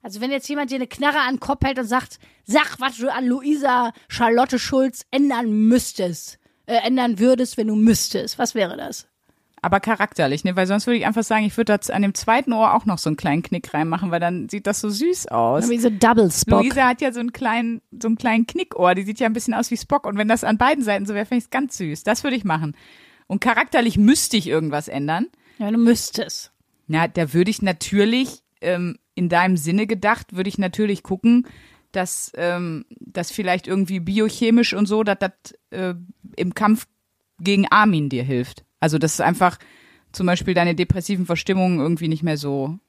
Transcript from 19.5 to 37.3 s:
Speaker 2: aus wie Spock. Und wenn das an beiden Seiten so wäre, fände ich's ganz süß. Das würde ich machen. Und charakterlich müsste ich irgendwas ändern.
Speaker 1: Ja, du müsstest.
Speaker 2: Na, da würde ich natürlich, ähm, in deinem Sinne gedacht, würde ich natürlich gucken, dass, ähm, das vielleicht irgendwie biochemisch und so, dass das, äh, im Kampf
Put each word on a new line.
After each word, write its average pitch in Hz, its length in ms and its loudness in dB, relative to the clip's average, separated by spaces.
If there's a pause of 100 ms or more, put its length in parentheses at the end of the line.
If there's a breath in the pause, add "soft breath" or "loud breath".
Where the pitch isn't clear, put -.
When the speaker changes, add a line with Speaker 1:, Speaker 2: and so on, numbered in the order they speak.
Speaker 2:
aus 226 160 -2
wie 240 80 -4
Spock. - 300 -2
Und 202 100 -4
wenn 214 100 0
das 226 160 2
an 220 140 0
beiden 269 260 2
Seiten 202 220 -2
so 208 80 -6
wäre, 202 140 -4
fände 247 160 0
ich's - 80 -16
ganz 269 260 -4
süß. 156 260 -6
Das 208 200 -2
würde 262 140 0
ich 208 60 -6
machen. 160 320 -2 (520 soft breath)
Und 202 120 -4
charakterlich 233 600 2
müsste 240 360 4
ich 180 120 0
irgendwas 147 400 -2
ändern. 156 400 -4 (320 soft breath)
Speaker 1:
Ja, 208 100 -4
du 220 80 0
müsstest. 233 720 0 (360)
Speaker 2:
Na, 160 200 0
da 165 240 -2
würde 180 200 2
ich 214 100 -4
natürlich, 208 800 0 (200)
ähm, 175 360 -2 (160)
in 175 160 0
deinem 180 280 4
Sinne 175 280 0
gedacht, 208 500 -2
würde 185 140 -2
ich - 80 -10
natürlich 202 460 -2
gucken, 233 420 2 (460 loud breath)
dass, - 440 -6
ähm, 175 500 -4 (140)
das - 320 -8
vielleicht 185 360 -4
irgendwie 190 320 -2
biochemisch 214 760 2
und 202 140 0
so, 214 160 0
dass 202 160 -2
das, 190 120 -2 (380)
äh, 185 240 -6 (420)
im 180 200 -4
Kampf 214 320 2 (520)